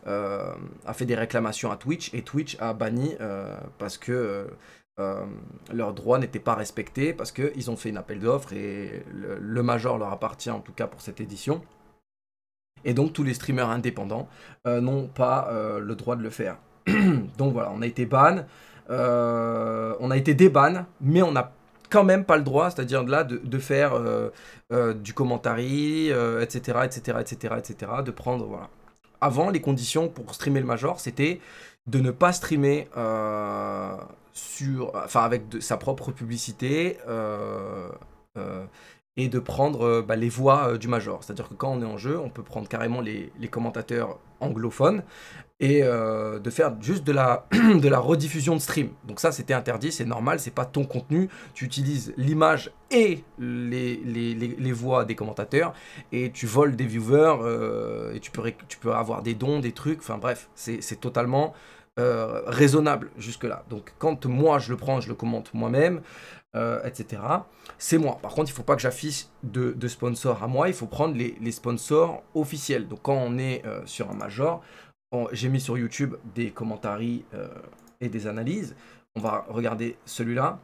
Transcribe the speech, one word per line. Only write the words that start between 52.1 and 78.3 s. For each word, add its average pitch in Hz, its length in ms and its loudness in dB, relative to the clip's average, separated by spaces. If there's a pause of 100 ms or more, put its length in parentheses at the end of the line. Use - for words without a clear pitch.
l'image 156 560 4 (180)
et 208 320 6 (160)
les, 123 640 -2
les, 117 300 -2
les, 117 140 -2 (100)
les 127 140 0
voix 123 320 2
des 110 100 -4
commentateurs 107 580 -2 (380)
et 123 220 -2
tu - 140 -8
voles 135 300 4
des 120 100 0
viewers, 127 560 6
euh, 110 720 -2
et 110 60 -8
tu - 100 -16
peux - 100 -6
réc-, 113 280 -6
tu - 100 -16
peux 113 140 -2
avoir 113 300 -2
des 117 120 -2
dons, 135 260 0
des 120 120 -2
trucs, 156 280 -4
enfin 113 180 -8
bref, 120 360 -4
c'est, 113 280 -8
c'est - 180 -10
totalement, 127 540 0 (440)
euh, 113 480 0
raisonnable 139 720 4
jusque-là. 113 500 -8
Donc 107 300 -12
quand 151 280 -2
moi 143 320 6
je 113 120 -2
le 120 60 -2
prends, 135 240 0
je 107 80 -8
le 117 60 -4
commente 113 400 -4
moi-même, 135 460 2 (560)
euh, 117 280 -2
et 120 100 -6
cetera. 117 540 -4 (300)
C'est - 200 2
moi. 156 240 2
Par 107 120 -10
contre, 156 160 0
il - 40 -12
faut 127 80 -10
pas 143 140 4
que 117 60 -4
j'affiche 143 440 -4 (160)
de, 123 300 -2
de 120 160 -4
sponsors 120 540 -2
à 113 40 -4
moi. 131 220 2
Il 185 60 0
faut 117 120 -8
prendre 151 300 0
les, 120 240 -4
les 113 120 -4
sponsors 147 720 2 (120)
officiels. 139 540 -2
Donc, 107 140 -12
quand 139 140 0
on 123 220 0
est, 131 280 -4
euh, 104 200 -8
sur 101 240 -8
un 98 40 -8
major, 117 480 -2 (480)
on, 120 220 -2
j'ai 123 160 -2
mis 131 120 2
sur 123 180 -4
YouTube 123 360 -2 (200)
des 113 160 -2
commentaires, 107 500 -6 (340)
euh, 98 140 -10 (520)
et 123 80 -4
des 107 180 -6
analyses. 120 480 -6 (400)